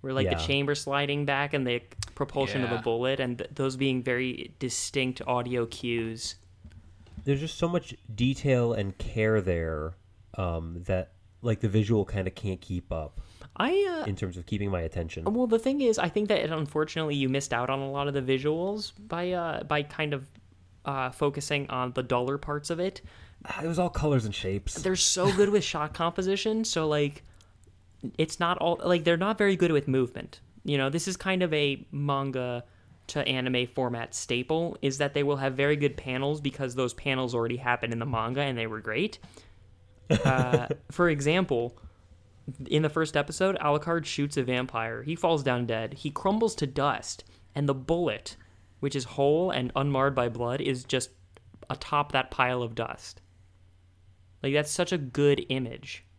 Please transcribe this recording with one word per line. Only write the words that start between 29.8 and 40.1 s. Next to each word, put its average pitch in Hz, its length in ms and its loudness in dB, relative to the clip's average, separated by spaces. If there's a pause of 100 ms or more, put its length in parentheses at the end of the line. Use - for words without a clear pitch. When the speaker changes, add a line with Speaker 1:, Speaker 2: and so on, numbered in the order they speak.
Speaker 1:
movement. 131 520 0 (240)
You 143 140 0
know, 135 120 2
this 165 180 -2
is 185 80 -4
kind 185 260 0
of 165 100 2
a 143 380 0
manga 135 760 -2 (440)
to 143 180 -2
anime 127 400 2
format 120 480 -4
staple, 156 640 -2
is 135 180 -2
that 143 160 0
they 143 80 2
will 143 140 2
have 135 180 -2
very 143 220 2
good 143 200 0
panels 135 440 -2
because 135 360 -4
those 127 180 0
panels 131 400 -2
already 117 220 0
happen 123 360 0
in 117 60 -4
the 117 80 -2
manga 120 360 -2
and 135 140 -2
they 113 100 -2
were 110 140 -6
great. 117 380 -2 (1040)